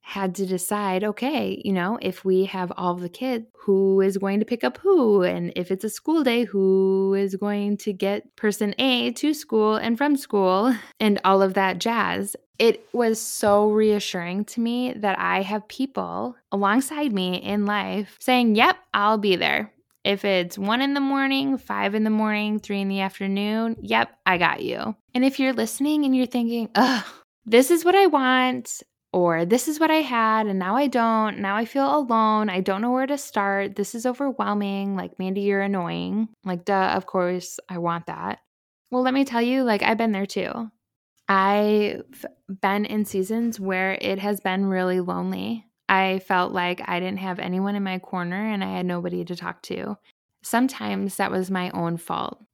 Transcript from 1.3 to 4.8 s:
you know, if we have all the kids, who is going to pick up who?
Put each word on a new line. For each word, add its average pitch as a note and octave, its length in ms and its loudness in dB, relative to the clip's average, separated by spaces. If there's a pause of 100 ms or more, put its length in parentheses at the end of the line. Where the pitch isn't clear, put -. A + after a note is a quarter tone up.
you G3+ 80 -2
know, F#3 300 0
if F#3 240 -6
we F#3+ 200 4
have F#3 300 -6
all F3+ 180 -2
the F3+ 160 -6
kids, A#3+ 380 -4 (100)
who G3 440 4
is G3 160 2
going G3 220 0
to A3 60 2
pick - 180 -4
up B3 160 0
who? A#3+ 440 6